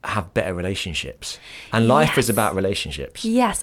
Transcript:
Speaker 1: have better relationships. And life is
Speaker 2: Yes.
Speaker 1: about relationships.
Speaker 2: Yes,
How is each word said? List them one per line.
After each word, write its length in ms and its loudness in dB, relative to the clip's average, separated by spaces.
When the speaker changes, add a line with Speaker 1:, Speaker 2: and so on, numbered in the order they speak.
Speaker 1:
have 300 -4
better 200 0
relationships. 840 -6
And 160 4
life 300 4
is 100 4
Speaker 2:
Yes. 20 -2
Speaker 1:
about 260 2
relationships. 680 -4
Speaker 2:
Yes, 400 2